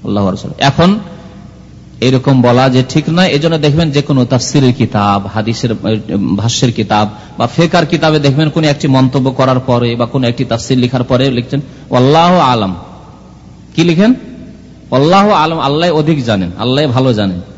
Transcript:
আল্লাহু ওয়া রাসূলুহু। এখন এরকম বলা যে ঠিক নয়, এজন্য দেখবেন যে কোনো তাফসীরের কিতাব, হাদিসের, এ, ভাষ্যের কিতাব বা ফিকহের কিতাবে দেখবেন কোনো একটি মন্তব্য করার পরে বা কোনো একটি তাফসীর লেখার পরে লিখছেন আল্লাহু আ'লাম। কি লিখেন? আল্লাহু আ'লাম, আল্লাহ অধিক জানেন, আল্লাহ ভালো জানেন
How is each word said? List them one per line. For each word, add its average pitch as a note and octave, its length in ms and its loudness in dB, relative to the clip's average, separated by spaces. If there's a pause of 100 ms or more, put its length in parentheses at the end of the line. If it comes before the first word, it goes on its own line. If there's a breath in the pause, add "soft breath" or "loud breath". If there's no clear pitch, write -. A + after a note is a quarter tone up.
আল্লাহু G2+ 220 -2
ওয়া F#2 60 0
রাসূলুহু। - 300 -8
এখন E3+ 360 2 (1000)
এরকম C3 420 2
বলা B2 260 4
যে B2+ 200 2
ঠিক D#3 200 -2
নয়, F3 200 0
এজন্য D#3 300 0
দেখবেন D3+ 320 0
যে C#3 120 0
কোনো C3 220 0
তাফসীরের B2+ 480 2
কিতাব, G2+ 540 0
হাদিসের, A2 440 -4
এ, G#2+ 460 -4 (200)
ভাষ্যের A#2 360 0
কিতাব G#2+ 360 0 (300 loud breath)
বা A#2+ 80 0
ফিকহের E3 400 0
কিতাবে D#3 320 0
দেখবেন C#3+ 320 0
কোনো D#3 160 -2
একটি C#3+ 220 -2
মন্তব্য C3 420 2
করার B2+ 300 0
পরে A#2+ 360 0
বা A#2 100 -2
কোনো B2+ 200 -2
একটি A#2+ 180 -2
তাফসীর A#2+ 340 -2
লেখার B2 260 0
পরে B2+ 260 2
লিখছেন B2 300 -4 (360 loud breath)
আল্লাহু D#3 400 4
আ'লাম। A#2 400 0 (1000)
কি E3 100 2
লিখেন? F#3 300 4 (760)
আল্লাহু F3+ 400 4
আ'লাম, D#3+ 280 0
আল্লাহ D3 320 0
অধিক D3+ 340 0
জানেন, F#2+ 340 -2
আল্লাহ C3 280 0
ভালো B2+ 280 0
জানেন F#2+ 260 -2 (180)